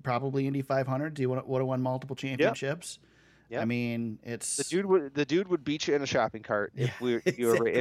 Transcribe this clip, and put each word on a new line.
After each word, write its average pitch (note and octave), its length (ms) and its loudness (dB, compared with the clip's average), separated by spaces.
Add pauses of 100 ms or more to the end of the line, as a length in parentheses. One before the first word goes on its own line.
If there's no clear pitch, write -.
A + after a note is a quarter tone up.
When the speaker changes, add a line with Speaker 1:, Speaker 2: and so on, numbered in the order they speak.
Speaker 1:
probably C3+ 420 0
Indy C#3 160 0
five C3+ 260 0
hundreds. C#3+ 320 -2
He B2+ 60 2
would, B2+ 220 0
would C3 120 0
have C3 80 0
won B2+ 140 0
multiple C3 380 -2
Speaker 2:
Yep. C3+ 180 -4
Speaker 1:
championships. D3 600 0 (500)
Speaker 2:
Yep. A#2+ 120 -2
Speaker 1:
I - 40 0
mean, A#2 580 -2
it's - 340 -6
Speaker 2:
The C#3+ 80 -2
dude F#3+ 200 0
would, D#3+ 300 2
the D3 100 2
dude F3 220 2
would E3+ 160 0
beat D3 240 -2
you D3 80 4
in C#3+ 80 2
a - 20 -2
shopping A2+ 380 0
cart G#2 320 -2
if C3 140 0
Speaker 1:
Yeah, - 100 -6
Speaker 2:
we, B2 160 2 (100)
if B2 140 2
you A#2+ 80 2
were A#2 60 8
ra-, A2+ 120 4
Speaker 1:
exactly. A2 160 4